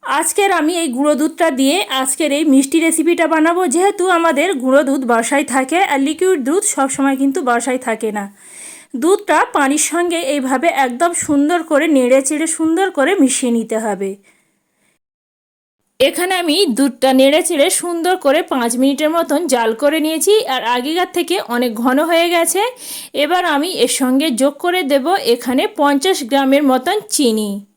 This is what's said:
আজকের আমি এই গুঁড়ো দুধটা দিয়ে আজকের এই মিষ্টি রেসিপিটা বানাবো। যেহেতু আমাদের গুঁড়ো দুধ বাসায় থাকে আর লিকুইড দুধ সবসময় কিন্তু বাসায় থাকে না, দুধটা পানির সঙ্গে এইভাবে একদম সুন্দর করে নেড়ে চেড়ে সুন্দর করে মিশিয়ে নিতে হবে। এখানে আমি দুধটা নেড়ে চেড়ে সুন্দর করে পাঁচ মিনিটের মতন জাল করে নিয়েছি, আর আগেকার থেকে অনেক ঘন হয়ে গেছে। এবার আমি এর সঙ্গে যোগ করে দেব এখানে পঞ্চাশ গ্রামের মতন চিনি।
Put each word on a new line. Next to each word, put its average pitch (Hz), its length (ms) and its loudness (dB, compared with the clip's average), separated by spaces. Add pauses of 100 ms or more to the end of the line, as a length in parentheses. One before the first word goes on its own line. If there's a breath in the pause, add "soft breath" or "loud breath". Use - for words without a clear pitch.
আজকের 330 460 0 (100)
আমি 311 220 0
এই 330 140 -2
গুঁড়ো 294 260 2
দুধটা 320 260 0 (120)
দিয়ে 269 160 4 (260)
আজকের 285 360 -2
এই 311 60 0 (100)
মিষ্টি 269 320 4
রেসিপিটা 330 480 0
বানাবো। 330 280 2 (120)
যেহেতু 392 300 0 (140)
আমাদের 330 320 0 (120)
গুঁড়ো 262 280 4
দুধ 277 120 0 (100)
বাসায় 240 420 0
থাকে 262 260 0 (120)
আর 277 160 0
লিকুইড 349 400 0
দুধ 359 160 0 (120)
সবসময় 269 460 -2
কিন্তু 277 180 0 (100)
বাসায় 254 380 0
থাকে 220 300 -4
না, 202 80 -8 (760 loud breath)
দুধটা 330 360 2 (180)
পানির 285 360 0
সঙ্গে 339 280 -2 (140)
এইভাবে 262 340 -2 (180)
একদম 262 260 -2 (140)
সুন্দর 294 340 2 (120)
করে 302 140 2 (100)
নেড়ে 254 320 4
চেড়ে 311 200 -2 (100)
সুন্দর 330 300 0 (100)
করে 285 140 2 (100)
মিশিয়ে 262 360 2
নিতে 220 280 -4
হবে। 196 260 -4 (1900)
এখানে 359 420 0
আমি 320 160 0 (200)
দুধটা 269 320 2 (100)
নেড়ে 285 280 4
চেড়ে 320 200 2 (140)
সুন্দর 349 340 -2 (100)
করে 285 140 2 (120)
পাঁচ 262 200 -2 (100)
মিনিটের 285 360 0
মতন 320 220 0 (140)
জাল 233 180 0 (100)
করে 294 240 2
নিয়েছি, 320 280 2 (200)
আর 254 80 -4 (140)
আগেকার 320 420 -2
থেকে 349 180 -2 (200)
অনেক 247 160 0 (120)
ঘন 262 140 2 (120)
হয়ে 339 260 2
গেছে। 339 260 0 (640 loud breath)
এবার 359 200 0 (120)
আমি 294 140 -2 (140)
এর - 160 0
সঙ্গে 269 280 0 (140)
যোগ 285 120 2 (100)
করে 359 180 0 (100)
দেব 269 140 2 (280)
এখানে 240 300 -2 (160)
পঞ্চাশ 285 380 2 (120)
গ্রামের 277 420 2
মতন 262 260 0 (180)
চিনি। 220 360 0 (260)